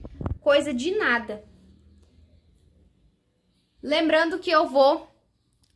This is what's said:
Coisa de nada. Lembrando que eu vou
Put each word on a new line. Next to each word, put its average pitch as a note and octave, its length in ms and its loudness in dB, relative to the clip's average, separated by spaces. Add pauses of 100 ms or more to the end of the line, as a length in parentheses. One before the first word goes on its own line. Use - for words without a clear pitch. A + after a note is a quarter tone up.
(420)
Coisa C#4+ 320 2
de D#4 240 -4
nada. A#3 480 -2 (2250)
Lembrando D#4+ 560 0
que F4+ 140 -6
eu D#4 160 2
vou C#4 440 2 (640)